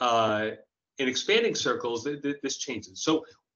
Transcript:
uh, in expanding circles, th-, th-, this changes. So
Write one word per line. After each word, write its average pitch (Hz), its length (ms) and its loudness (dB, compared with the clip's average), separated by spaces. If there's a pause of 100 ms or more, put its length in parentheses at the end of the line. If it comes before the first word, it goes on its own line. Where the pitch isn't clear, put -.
uh, 110 520 2 (460)
in 131 100 0
expanding 202 460 2
circles, 117 500 -2
th-, 143 180 -4
th-, 143 200 -2
this 135 140 -4
changes. 107 460 -8
So 160 240 2 (300)